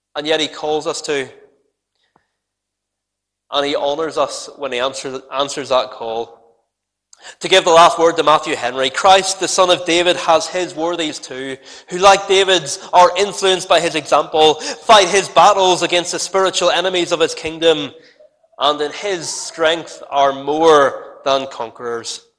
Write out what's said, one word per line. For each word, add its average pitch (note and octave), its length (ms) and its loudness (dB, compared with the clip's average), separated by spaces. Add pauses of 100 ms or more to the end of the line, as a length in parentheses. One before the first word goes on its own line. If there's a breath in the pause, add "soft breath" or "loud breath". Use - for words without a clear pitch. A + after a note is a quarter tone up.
(140)
And D3 120 -8
yet D#3+ 140 0
he C#3+ 80 -4
calls D3+ 380 -6
us D3+ 160 -6
to. C#3 240 -4 (2250)
And C#3+ 160 -2
he C#3+ 80 -4
honors C#3+ 440 -4
us - 380 -6
when C#3 140 -8
he B2 80 -6
answers, C3 440 -6 (100)
answers C3+ 380 -6
that B2+ 200 0
call. - 760 -12 (760 loud breath)
To F3 80 -8
give F#3 160 4
the F3+ 60 2
last E3 280 6
word E3 180 2
to D#3+ 60 0
Matthew D3+ 320 2
Henry, B2+ 360 -4
Christ, F#3+ 500 2
the E3+ 80 -2
Son F3+ 220 2
of F3+ 160 0
David, F3 300 2
has D#3+ 300 0
his F3 280 -6
worthies D#3+ 440 -6
too, C3 380 -12 (320 loud breath)
who, F3+ 100 -8
like G3 300 4
David's, F#3 640 0
are F3+ 240 6
influenced F#3+ 520 -2
by F3 120 4
his E3 140 -2
example, D#3 600 2
fight A3+ 540 4
his F#3+ 220 0
battles F#3 520 4
against E3+ 300 -2
the E3+ 60 -6
spiritual F#3 520 0
enemies F3 420 -2
of D#3 80 0
his D#3+ 140 0
kingdom, D#3+ 580 -2 (680 soft breath)
and D3 240 -2
in C#3+ 100 -6
his F3+ 360 -8
strength D#3+ 840 -4
are C#3 220 2
more C#3+ 920 2
than C3+ 220 -2
conquerors. A#2 800 -12 (120)